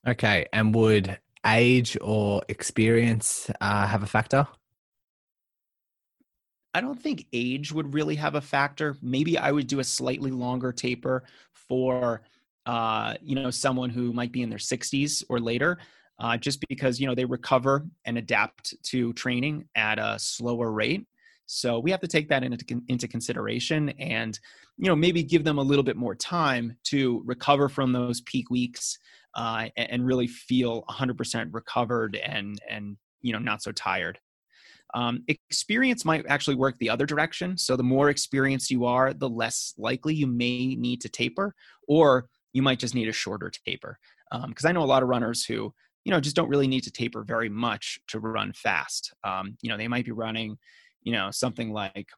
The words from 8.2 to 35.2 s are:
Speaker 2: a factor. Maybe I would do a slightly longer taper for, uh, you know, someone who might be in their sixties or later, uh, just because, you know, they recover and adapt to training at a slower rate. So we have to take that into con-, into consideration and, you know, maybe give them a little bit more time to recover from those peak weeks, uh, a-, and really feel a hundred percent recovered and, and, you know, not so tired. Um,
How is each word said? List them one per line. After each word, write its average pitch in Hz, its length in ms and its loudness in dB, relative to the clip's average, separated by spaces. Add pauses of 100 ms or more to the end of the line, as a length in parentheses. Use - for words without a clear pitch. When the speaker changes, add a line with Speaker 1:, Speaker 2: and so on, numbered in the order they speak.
Speaker 2:
a 120 60 -2
factor. 143 600 0
Maybe 139 360 2
I 143 140 2
would 143 160 0
do 139 120 0
a 127 40 -2
slightly 131 480 -2
longer 127 400 -4
taper 123 520 -2 (300)
for, 127 680 0 (440)
uh, 110 560 0
you 139 140 -2
know, 131 140 -2
someone 127 400 -2
who 120 240 -2
might 120 180 -2
be 127 100 -2
in 117 80 -2
their 107 100 -8
sixties 139 720 -2
or 123 100 0
later, 123 400 0 (400)
uh, 117 180 0
just 139 320 -4
because, 127 300 0
you 139 80 0
know, 123 80 0
they 127 100 0
recover 135 600 2 (200)
and 117 120 -2
adapt - 680 -2
to 120 300 -2
training 127 520 -2 (100)
at 107 240 0
a 107 200 -2
slower 120 520 -2
rate. 117 340 0 (420)
So 117 320 -2
we 156 120 0
have 190 100 -2
to 185 60 -6
take 156 220 0
that 135 140 2
into 123 200 -6
con-, 120 240 -6
into 123 200 -2
consideration 120 800 -2
and, 113 500 -6 (380)
you 185 100 0
know, 175 80 6
maybe 170 280 4
give 151 200 4
them 151 140 2
a 139 60 0
little 139 200 4
bit 117 140 0
more 117 180 -4
time 127 680 0
to 131 400 0
recover 139 420 4
from 135 240 2
those 123 300 0
peak - 280 -4
weeks, 123 480 -2 (380)
uh, 113 400 -4
a-, 117 160 -4
and 123 140 0
really 127 220 2
feel 120 600 -2
a 104 60 -10
hundred 127 240 -2
percent 113 340 -4
recovered 113 640 -2
and, 101 540 -6
and, 104 260 -10 (260)
you 120 120 -2
know, 107 60 -2
not 107 220 -4
so 101 120 -6
tired. 92 460 -4 (720)
Um, 120 340 -2